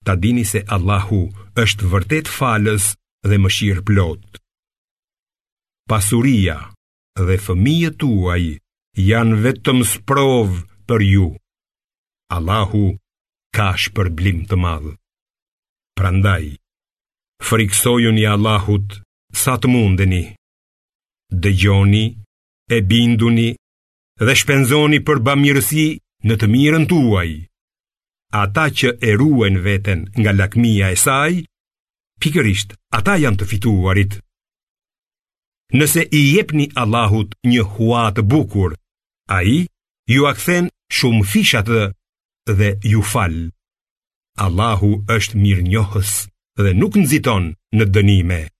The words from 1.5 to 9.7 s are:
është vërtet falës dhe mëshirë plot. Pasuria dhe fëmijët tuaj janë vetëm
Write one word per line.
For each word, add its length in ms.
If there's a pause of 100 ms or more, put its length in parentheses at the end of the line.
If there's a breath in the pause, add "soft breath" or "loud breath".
është 380
vërtet 380
falës 640 (300)
dhe 180
mëshirë 400
plot. 560 (1500)
Pasuria 720 (560)
dhe 220
fëmijët 600
tuaj 460 (540)
janë 440
vetëm 420